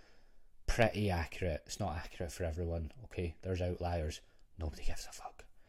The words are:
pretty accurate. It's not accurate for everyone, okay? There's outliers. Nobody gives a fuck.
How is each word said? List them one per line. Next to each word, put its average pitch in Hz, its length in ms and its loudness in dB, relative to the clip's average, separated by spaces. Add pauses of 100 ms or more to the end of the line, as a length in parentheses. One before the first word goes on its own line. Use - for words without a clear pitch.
(680)
pretty 107 440 6
accurate. 85 560 0
It's - 140 -8
not 87 160 0
accurate - 360 -6
for 90 120 -2
everyone, 82 480 0 (120)
okay? 85 380 -2
There's 92 180 0
outliers. 87 600 0 (380)
Nobody 76 260 -4
gives - 220 4
a - 60 -12
fuck. - 320 -12 (240)